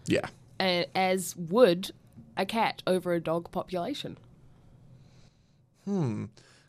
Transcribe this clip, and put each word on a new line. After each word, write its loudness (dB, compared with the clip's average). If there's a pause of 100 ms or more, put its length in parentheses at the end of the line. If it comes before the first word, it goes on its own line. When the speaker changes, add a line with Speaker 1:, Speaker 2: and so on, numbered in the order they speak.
Speaker 1:
Yeah. 0 (340)
Speaker 2:
A-, 2 (100)
as 0
would 4 (460)
a 0
cat -2
over 0
a 0
dog -4
population. -8 (1700)
Speaker 1:
Hmm. -2 (440)